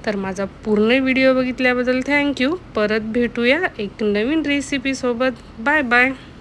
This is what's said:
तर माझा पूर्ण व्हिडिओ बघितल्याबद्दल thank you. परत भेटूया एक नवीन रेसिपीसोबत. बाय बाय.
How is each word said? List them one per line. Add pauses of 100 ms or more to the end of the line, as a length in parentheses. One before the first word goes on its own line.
तर
माझा
पूर्ण
व्हिडिओ
बघितल्याबद्दल
thank
you. (200)
परत
भेटूया (200)
एक (120)
नवीन
रेसिपीसोबत.
बाय
बाय.